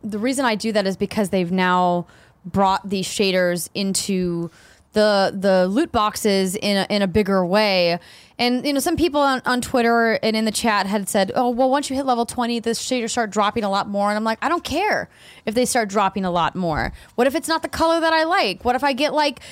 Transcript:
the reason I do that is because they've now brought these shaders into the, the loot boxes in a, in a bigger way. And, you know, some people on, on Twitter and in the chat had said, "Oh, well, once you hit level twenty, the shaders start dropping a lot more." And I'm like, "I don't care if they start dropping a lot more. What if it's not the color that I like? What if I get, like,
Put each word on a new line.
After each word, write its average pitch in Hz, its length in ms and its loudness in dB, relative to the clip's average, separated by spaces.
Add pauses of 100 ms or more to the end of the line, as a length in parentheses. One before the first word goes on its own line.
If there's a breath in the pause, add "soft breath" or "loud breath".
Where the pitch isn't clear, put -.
the 208 140 -6
reason 262 260 -2
I 226 120 0
do 220 160 -4
that 202 140 0
is 190 120 -2
because 202 320 -2
they've 180 220 0
now 180 540 2 (380 soft breath)
brought 196 440 0
these 185 180 -2
shaders 180 680 0
into 185 760 -2 (420 loud breath)
the, 208 460 2
the 185 300 4
loot 240 240 -2
boxes 202 640 0
in 202 220 -2
a, 190 120 0
in 202 120 0
a 196 40 2
bigger 190 400 2
way. 185 520 2 (420 loud breath)
And, 240 240 0
you 285 80 0
know, 277 60 0
some 330 180 0
people 294 240 0
on, 269 260 2
on 247 140 0
Twitter 233 520 2 (100)
and 220 140 0
in 220 80 0
the 220 80 0
chat 202 340 0
had 196 220 -2
said, 190 260 0
"Oh, 247 160 2
well, 247 180 2
once 277 220 0
you 262 60 -4
hit 269 100 -2
level 233 180 0
twenty, 233 360 -4
the 233 100 -4
shaders 233 400 -2
start 226 200 -2
dropping 208 340 0
a 202 40 -2
lot 196 200 -2
more." 202 220 0
And 208 60 0
I'm 214 60 -2
like, 220 180 -2
"I 247 80 -2
don't 330 140 0
care 302 460 -2 (360 loud breath)
if 214 120 -4
they 247 80 4
start 226 240 0
dropping 196 360 0
a 185 60 -2
lot 170 240 0
more. 151 380 -2 (240 loud breath)
What 240 100 2
if 262 80 0
it's 311 140 -4
not 320 140 -2
the 330 60 -6
color 330 300 2
that 320 140 2
I 320 100 2
like? 320 420 0
What 247 120 2
if 262 80 -2
I 277 80 2
get, 262 200 -2
like, 294 280 0 (120)